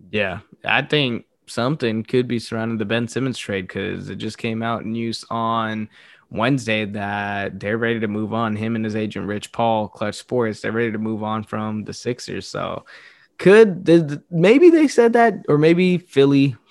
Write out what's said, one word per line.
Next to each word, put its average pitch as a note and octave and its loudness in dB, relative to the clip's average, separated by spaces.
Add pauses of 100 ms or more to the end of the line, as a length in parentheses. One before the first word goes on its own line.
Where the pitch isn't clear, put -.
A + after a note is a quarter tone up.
(100)
Yeah, G2 -4 (240)
I A2+ 0
think C#3 -4 (200)
something A#2 -4
could B2 -2
be B2 -4
surrounding A2+ -6
the G#2+ -4
Ben A2+ -2
Simmons B2+ -6
trade, F#2+ -6
'cause F#2+ -8
it F#2+ -10
just A2 -10
came A2+ -6
out A#2 -4
news A2+ -8
on A2+ -4 (400)
Wednesday A2+ -2
that G2+ -6
they're G#2 -4
ready A#2 -2
to A2 -2
move G#2+ -4
on. A2+ -2
Him A2+ -4
and A2 -4
his G#2+ -4
agent, G#2 -6
Rich G#2 -8
Paul, A2+ 0
Clutch G#2 -8
Sports, A2+ -4
they're G#2+ -4
ready A#2 -2
to G#2+ -6
move A2 -6
on A2 -4
from G#2+ -6
the G#2 -12
Sixers. G2+ -10
So F2+ -8 (540)
could G3 6
the, E3 8
the, D3 -2
maybe A3 6
they D#4 6
said A#3 4
that, A#3 2
or D3 4
maybe E3+ 4
Philly C#3 4 (140)